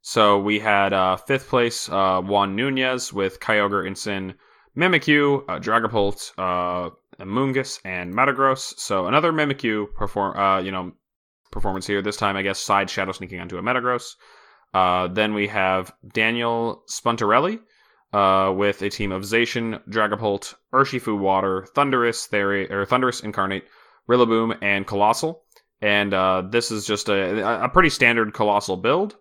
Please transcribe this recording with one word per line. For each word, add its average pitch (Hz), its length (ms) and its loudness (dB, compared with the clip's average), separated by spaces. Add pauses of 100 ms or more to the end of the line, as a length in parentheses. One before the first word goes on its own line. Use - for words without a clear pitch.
so 104 380 4
we 104 200 0
had, 101 340 2
uh, 92 240 2
fifth 131 320 -4
place, 120 400 0
uh, 95 320 2
Juan 98 360 0
Nunez 131 560 -2
with 95 280 -4
Kyogre, 101 480 0
Incin, 95 460 -8 (420)
Mimikyu, 147 720 2
uh, 90 100 -6
Dragapult, 107 800 0
uh, 90 540 -2 (300)
Amoonguss, 127 640 -4
and 90 280 -8
Metagross. 135 680 0
So 95 280 -2
another 156 260 2
Mimikyu 135 640 -2
perform-, 101 420 -4
uh, 98 220 2
you 95 140 -4
know, 90 200 -6 (600)
performance 98 340 -2
here. 101 160 0
This 104 160 -4
time, 98 180 0
I 98 60 -2
guess, 98 160 -2
side 98 320 0
shadow 95 220 -4
sneaking 90 280 -12
onto 90 160 -10
a 90 60 -8
Metagross. 123 540 -2 (580)
Uh, 92 340 2
then 107 240 0
we 104 160 0
have 95 420 0 (220)
Daniel 117 720 -2
Spuntarelli, 120 760 0 (520)
uh, 95 400 4
with 98 300 0
a 101 80 -2
team 101 200 -4
of 95 120 -6
Zacian, 113 680 -2
Dragapult, 104 640 -2 (200)
Urshifu 127 440 0
Water, 95 560 0
Thundurus, 127 540 0
Theri-, 98 420 -2
or 98 140 -2
Thundurus 127 380 0
Incarnate, 95 420 -4 (440)
Rillaboom, 113 520 4
and 98 260 -2
Coalossal. 110 580 0 (360)
And, 104 320 2
uh, 95 380 2
this 117 200 0
is 107 160 -6
just 104 220 -2
a, 98 340 0
a, 110 220 0
a 127 60 0
pretty 180 180 6
standard 117 460 2
Coalossal 101 420 0
build. 147 440 0